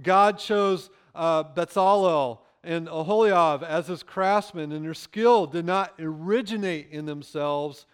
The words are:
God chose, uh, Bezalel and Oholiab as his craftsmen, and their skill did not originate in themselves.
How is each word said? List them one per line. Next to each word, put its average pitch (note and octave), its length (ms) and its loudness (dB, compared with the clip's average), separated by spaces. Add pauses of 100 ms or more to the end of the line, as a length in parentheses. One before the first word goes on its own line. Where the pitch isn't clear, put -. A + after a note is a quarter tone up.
God G3 380 4
chose, G3+ 520 -2 (220)
uh, E3 300 0
Bezalel E3+ 960 0 (240)
and E3 240 -6
Oholiab E3 800 2
as D#3+ 240 -4
his F3 160 -10
craftsmen, F#3+ 680 -2
and D#3 140 -8
their D#3+ 100 -8
skill A3+ 500 2
did E3 200 -6
not F#3 340 -2
originate F3+ 920 -4
in D3+ 120 -10
themselves. D3 880 -6